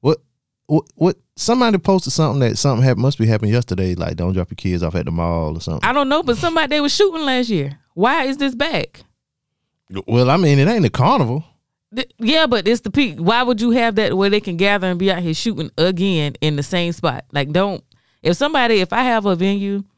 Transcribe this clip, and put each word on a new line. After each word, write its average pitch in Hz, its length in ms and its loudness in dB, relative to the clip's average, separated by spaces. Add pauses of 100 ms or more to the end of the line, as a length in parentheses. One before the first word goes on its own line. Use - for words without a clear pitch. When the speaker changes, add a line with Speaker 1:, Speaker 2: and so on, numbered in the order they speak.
Speaker 1:
What, 156 180 2 (480)
what, 151 180 0 (120)
what? 175 200 2 (200)
Somebody 233 420 2
posted 180 340 0
something 143 280 0
that 110 180 0
something 131 260 2
hap-, 127 140 4
must 131 200 0
be 113 80 2
happening 107 280 2
yesterday. 92 400 -2
Like, 82 220 -6
don't 87 180 -2
drop 90 160 -2
your - 60 -12
kids 90 260 -2
off 85 120 -2
at 87 120 -2
the - 60 -6
mall 82 440 -2
or 85 40 -8
something. 82 280 -4
Speaker 2:
I 240 60 0
don't 277 160 0
know, 311 120 0
but 247 140 0
somebody, 330 320 -2
they 294 120 0
were 285 80 0
shooting 320 360 0
last 247 240 0
year. 143 300 -4 (160)
Why 254 300 2
is 269 120 -4
this 277 180 -2
back? 262 480 -4 (1040)
Speaker 1:
Well, 123 220 4
I 151 60 4
mean, 151 220 4
it 139 80 4
ain't 214 180 2
a 110 60 2
carnival. 151 540 0 (500)
Speaker 2:
Th-, 254 240 -6
yeah, 302 300 2
but 208 180 0
it's 226 140 2
the 208 100 -8
peak. 233 300 0
Why 226 240 2
would 240 160 0
you 233 100 2
have 233 240 2
that 196 220 0
where 196 140 2
they 208 100 2
can 190 160 -6
gather 196 320 2
and 180 100 -2
be 190 140 2
out 175 100 -2
here 165 100 -2
shooting 190 460 -4
again 170 600 0
in 151 160 0
the 143 80 -2
same 170 280 -2
spot? 135 380 -4
Like, 143 220 -4
don't. 190 320 -2 (380)
If 170 140 0
somebody, 254 440 2
if 185 120 -4
I 233 120 0
have 226 220 0
a 190 100 0
venue 196 480 -2 (140)